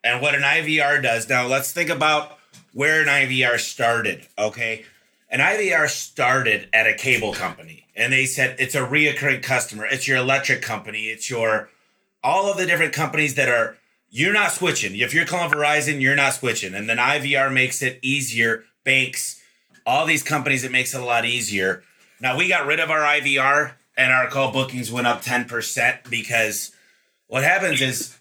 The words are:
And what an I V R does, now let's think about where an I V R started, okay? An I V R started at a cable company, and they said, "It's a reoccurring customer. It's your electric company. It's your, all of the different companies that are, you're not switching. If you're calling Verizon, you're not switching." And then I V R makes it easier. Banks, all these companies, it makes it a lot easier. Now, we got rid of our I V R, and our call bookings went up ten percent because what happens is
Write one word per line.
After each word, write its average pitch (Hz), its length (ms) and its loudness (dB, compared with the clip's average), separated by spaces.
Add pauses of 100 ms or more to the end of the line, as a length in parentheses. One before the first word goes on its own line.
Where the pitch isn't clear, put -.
And 123 200 0
what 143 140 2
an 139 100 0
I 156 160 4
V 156 180 0
R 143 220 2
does, 117 260 0
now 127 180 2
let's 131 280 -2
think 165 160 -2
about 151 500 0 (320)
where 151 300 2
an 147 80 2
I 139 160 4
V 127 180 0
R 120 140 2
started, 113 680 0 (100)
okay? 110 480 -4 (440)
An 127 120 -2
I 196 160 2
V 190 160 0
R 156 140 2
started 123 840 0
at 113 160 4
a 110 60 2
cable 113 400 0
company, 80 520 -10 (100)
and 120 180 0
they 131 120 2
said, 131 340 -2
"It's 131 160 -2
a 135 100 2
reoccurring 139 580 0
customer. 120 420 -2
It's 131 220 -4
your 139 100 2
electric 135 440 0
company. 107 460 -8
It's 110 220 -8
your, 110 400 0 (540)
all 190 260 2
of 175 80 -2
the 180 80 0
different 165 280 0
companies 147 420 0
that 131 140 2
are, 117 260 0 (340)
you're 185 240 0
not 208 180 2
switching. 113 440 -2
If 120 180 -2
you're 165 120 2
calling 175 260 -2
Verizon, 147 480 0
you're 135 160 2
not 139 200 2
switching." 110 400 -4
And 104 140 -6
then 113 100 0
I 135 200 2
V 139 160 0
R 135 140 2
makes 131 320 0
it 127 200 -4
easier. 117 640 -2 (180)
Banks, 131 580 -2 (440)
all 143 200 2
these 156 180 2
companies, 139 400 0
it 131 80 -6
makes 131 220 0
it 127 80 -6
a 123 40 -8
lot 117 200 0
easier. 101 580 -2 (380)
Now, 131 160 -2
we 180 100 0
got 165 200 0
rid 156 120 0
of 156 120 0
our 156 120 2
I 147 180 2
V 139 180 0
R, 139 380 2 (200)
and 131 160 4
our 127 140 4
call 135 240 0
bookings 127 400 -4
went 120 160 0
up 120 160 0
ten 123 220 -2
percent 120 640 -2
because 113 600 -2 (560)
what 131 160 0
happens 170 380 2
is 127 400 -4